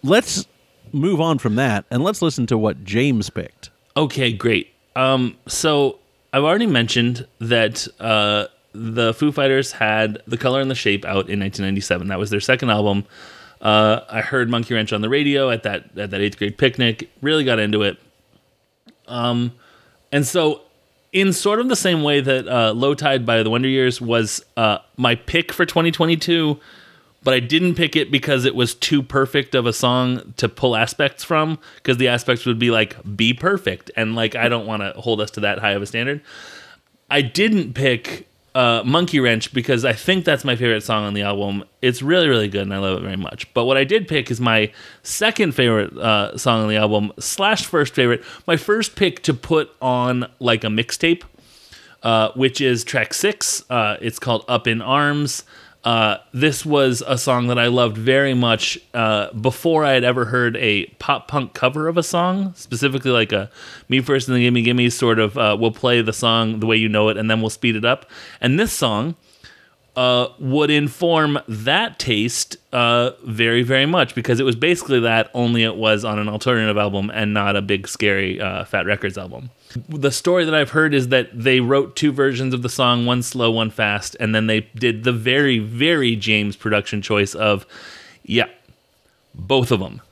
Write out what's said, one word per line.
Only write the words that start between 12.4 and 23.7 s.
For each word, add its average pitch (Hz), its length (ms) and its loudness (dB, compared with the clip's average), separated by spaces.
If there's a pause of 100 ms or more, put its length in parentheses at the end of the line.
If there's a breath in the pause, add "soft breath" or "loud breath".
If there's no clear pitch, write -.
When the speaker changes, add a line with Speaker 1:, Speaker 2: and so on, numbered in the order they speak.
Speaker 2:
second 127 300 0
album. 104 340 0 (560 loud breath)
Uh, 107 380 4 (100)
I 110 120 -6
heard 120 280 -2
Monkey 117 240 -2
Wrench 107 180 -2
on 104 100 -2
the 107 80 -4
radio 139 420 0
at 113 120 -4
that, - 320 -6
at 101 140 -8
that 98 120 -2
eighth 101 180 -2
grade 104 180 -4
picnic, 120 540 0 (100)
really 151 220 0
got 120 160 2
into 107 240 0
it. 98 140 -2 (1080)
Um, 120 440 -2 (600 soft breath)
and 143 140 0
so 156 360 0 (520)
in 190 180 2
sort 208 280 0
of 254 100 0
the 247 60 2
same 175 280 0
way 143 180 2
that, 131 260 -2
uh, 113 260 2
Low 135 220 0
Tide 135 300 0
by 113 180 2
the 107 60 0
Wonder 123 180 0
Years 131 340 0